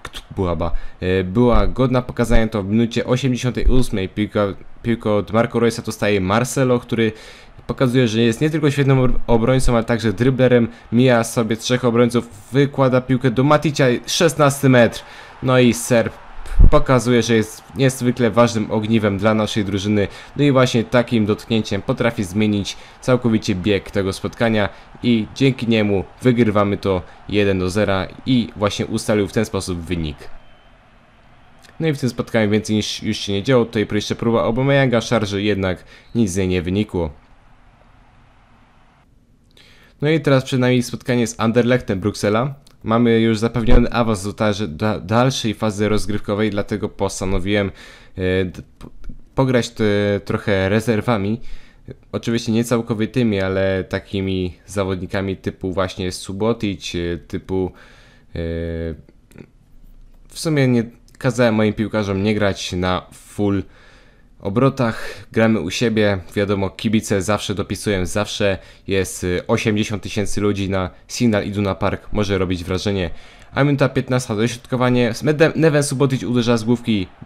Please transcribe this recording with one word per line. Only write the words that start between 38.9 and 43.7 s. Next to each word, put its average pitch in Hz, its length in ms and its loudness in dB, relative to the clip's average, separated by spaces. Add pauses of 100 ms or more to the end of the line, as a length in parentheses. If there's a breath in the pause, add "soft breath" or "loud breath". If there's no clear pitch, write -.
No 143 80 0
i 160 100 2
teraz 131 240 2
przed 131 160 -2
nami 123 220 4
spotkanie 120 440 -2
z - 140 -10
Anderlechtem 113 600 0
Bruksela. 107 540 -2 (300)
Mamy 113 360 2
już 113 180 2
zapewniony 117 540 4